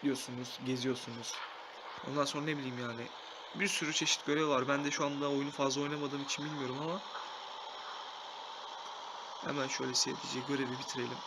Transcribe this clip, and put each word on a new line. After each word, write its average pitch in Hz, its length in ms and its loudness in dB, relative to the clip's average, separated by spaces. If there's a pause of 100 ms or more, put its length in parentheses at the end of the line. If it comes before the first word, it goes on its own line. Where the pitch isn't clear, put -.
yüklüyorsunuz, 127 600 0
geziyorsunuz. 123 680 0 (760)
Ondan 143 160 4
sonra 147 180 0
ne 151 140 2
bileyim 127 220 -2
yani 120 280 -2 (480)
bir 202 120 2
sürü 156 260 2
çeşit - 320 2
görev 151 240 6
var. 127 180 6
Ben 143 180 4
de 143 60 4
şu 151 140 4
anda 143 240 2
oyunu 143 220 4
fazla 139 300 4
oynamadığım 143 420 0
için 147 220 -2
bilmiyorum 139 360 -2
ama 170 200 0 (2500)
hemen 139 220 2
şöyle 131 260 0
sadece 127 540 2
görevi 131 320 2
bitirelim. 127 480 -2